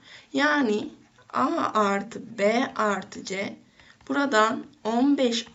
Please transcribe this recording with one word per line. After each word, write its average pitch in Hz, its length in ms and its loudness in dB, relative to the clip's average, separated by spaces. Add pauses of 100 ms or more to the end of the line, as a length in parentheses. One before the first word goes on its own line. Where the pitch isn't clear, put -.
(340)
Yani 269 560 2 (440)
A 247 120 0 (280)
artı 202 640 -2
B 220 380 0
artı 202 500 -4
C 196 300 -8 (520)
buradan 240 580 2 (180)
on 254 340 2
beş 233 380 0